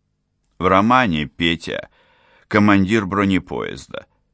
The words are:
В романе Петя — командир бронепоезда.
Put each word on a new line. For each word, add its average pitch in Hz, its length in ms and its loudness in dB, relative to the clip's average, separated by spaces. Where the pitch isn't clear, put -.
В 85 80 0
романе 98 580 2
Петя — 82 640 -4
командир 104 560 2
бронепоезда. 87 1000 -4